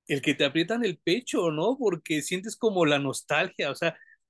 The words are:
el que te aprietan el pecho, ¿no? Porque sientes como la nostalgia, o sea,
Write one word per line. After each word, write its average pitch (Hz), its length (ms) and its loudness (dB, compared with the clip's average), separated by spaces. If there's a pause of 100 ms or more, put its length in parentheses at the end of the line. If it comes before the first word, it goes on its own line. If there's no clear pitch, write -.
el 139 140 0
que 147 120 2
te 151 100 2
aprietan 185 400 0
el 180 140 -2
pecho, 190 540 0
¿no? 185 260 0
Porque 170 440 -2
sientes 190 340 -6
como 185 300 2
la 147 120 4
nostalgia, 147 720 -4
o 131 60 -6
sea, 165 200 -2 (340)